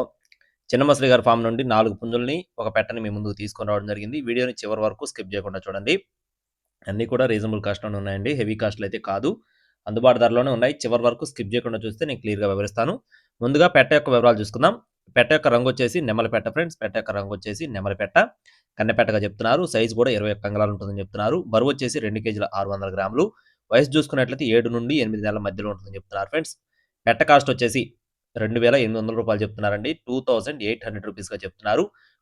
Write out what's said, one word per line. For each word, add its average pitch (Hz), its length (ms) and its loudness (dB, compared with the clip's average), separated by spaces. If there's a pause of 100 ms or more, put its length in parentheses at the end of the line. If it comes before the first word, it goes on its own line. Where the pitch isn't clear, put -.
(680)
చిన్న 127 160 2
మసలి 139 260 4
గారి 120 140 6
ఫామ్ 117 200 4
నుండి 117 200 0
నాలుగు 110 300 4
పుంజుల్ని, 120 420 -2 (200)
ఒక 110 160 -4
పెట్టని 113 280 -2
మీ 107 80 -6
ముందుకు 104 300 -6
తీసుకొని 104 320 -6
రావడం 101 180 -2
జరిగింది. 107 320 -6
వీడియోని 123 380 -2
చివరి 107 260 -2
వరకు 107 200 -4
స్కిప్ 98 280 -12
చేయకుండా 95 300 -6
చూడండి. 101 320 -2 (920)
అన్నీ 107 200 -2
కూడా 127 200 2
రీజనబుల్ 107 360 -2
కాస్ట్‌లోనే 101 360 -6
ఉన్నాయండి, 101 360 -4
హెవీ 110 220 -2
కాస్ట్‌లు 107 300 -4
అయితే 107 140 -8
కాదు, 104 300 -2 (560)
అందుబాటు 117 340 4
ధరలోనే 120 320 4
ఉన్నాయి. 127 220 2
చివరి 117 300 -2
వరకు 120 200 0
స్కిప్ 110 280 -8
చేయకుండా 117 300 -2
చూస్తే 110 220 -4
నేను 139 180 -8
క్లియర్‌గా 104 280 0
వివరిస్తాను. 104 440 -2 (460)
ముందుగా 147 300 4
పెట్ట - 220 2
యొక్క 147 180 2
వివరాలు 120 300 6
చూసుకుందాం. 113 340 2 (400)
పెట్ట 120 160 4
యొక్క 151 160 2
రంగు 123 220 4
వచ్చేసి 127 320 0
నెమలి 113 300 0
పెట్ట 110 180 -2
ఫ్రెండ్స్. 165 300 -4
పెట్ట - 160 -6
యొక్క 107 160 -4
రంగు 101 240 -4
వచ్చేసి 107 320 -10
నెమలి 98 280 -4
పెట్ట, 101 220 0 (600)
కన్నె 110 180 0
పెట్టగా 107 260 2
చెప్తున్నారు. 113 460 0
సైజు 113 280 0
కూడా 120 160 2
ఇరవై 104 200 0
ఒక్క 107 140 -8
అంగుళాలు 104 280 0
ఉంటుందని 101 280 -8
చెప్తున్నారు. 104 360 -2 (100)
బరువు 113 240 2
వచ్చేసి 135 280 -4
రెండు 110 220 -4
కేజీల 107 320 -2
ఆరు 98 160 -2
వందల 98 220 -4
గ్రాములు. 98 320 0 (480)
వయసు 131 200 4
చూసుకున్నట్లయితే 135 560 0
ఏడు 117 220 4
నుండి 120 260 -2
ఎనిమిది 110 280 0
నెలల 104 160 -2
మధ్యలో 101 300 -4
ఉంటుందని 98 280 -12
చెప్తున్నారు 98 320 -8
ఫ్రెండ్స్. 160 240 -4 (520)
పెట్ట 117 180 2
కాస్ట్ 143 280 6
వచ్చేసి 123 300 0 (540)
రెండు 110 260 -2
వేల 117 140 6
ఎనిమిది 110 260 2
వందల 110 140 -4
రూపాయలు 110 280 0
చెప్తున్నారండి. 107 480 -4 (120)
టూ 123 180 -6
థౌజండ్ 131 420 -2
ఎయిట్ 110 220 -4
హండ్రెడ్ 107 220 -8
రూపీస్గా 101 340 -10
చెప్తున్నారు. 107 420 0 (380)